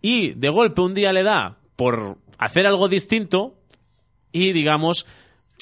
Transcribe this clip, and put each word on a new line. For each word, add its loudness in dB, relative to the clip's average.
Y 0
de -2
golpe 2
un 0
día 0
le 2
da 0
por -2
hacer 0
algo 2
distinto -2
y, 0
digamos, 0